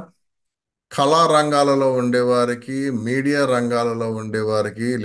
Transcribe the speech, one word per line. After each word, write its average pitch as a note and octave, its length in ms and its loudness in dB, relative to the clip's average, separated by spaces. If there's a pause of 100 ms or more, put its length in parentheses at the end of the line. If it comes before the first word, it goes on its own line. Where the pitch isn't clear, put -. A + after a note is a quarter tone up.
(960)
కళా D3+ 260 4 (140)
రంగాలలో C#3+ 520 2 (140)
ఉండేవారికి, B2 760 0 (300)
మీడియా C#3 340 0 (120)
రంగాలలో A#2 540 -2 (120)
ఉండేవారికి, G#2+ 720 -4 (140)